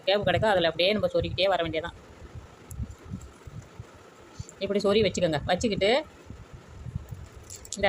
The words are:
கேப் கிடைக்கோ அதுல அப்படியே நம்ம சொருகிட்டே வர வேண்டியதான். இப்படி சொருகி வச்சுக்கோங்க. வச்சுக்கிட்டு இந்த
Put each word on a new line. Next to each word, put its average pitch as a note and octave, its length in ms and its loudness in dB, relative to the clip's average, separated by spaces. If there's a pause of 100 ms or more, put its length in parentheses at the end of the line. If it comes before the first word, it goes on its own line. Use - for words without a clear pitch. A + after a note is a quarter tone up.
கேப் G3 200 2
கிடைக்கோ F3 240 4
அதுல E3+ 200 4
அப்படியே F3 260 2
நம்ம F3+ 160 2
சொருகிட்டே E3+ 400 0
வர E3+ 120 2
வேண்டியதான். D#3+ 300 -4 (2750)
இப்படி G3 200 0
சொருகி G3+ 220 4
வச்சுக்கோங்க. E3 340 2 (120)
வச்சுக்கிட்டு F#3+ 380 2 (1900)
இந்த G3 120 2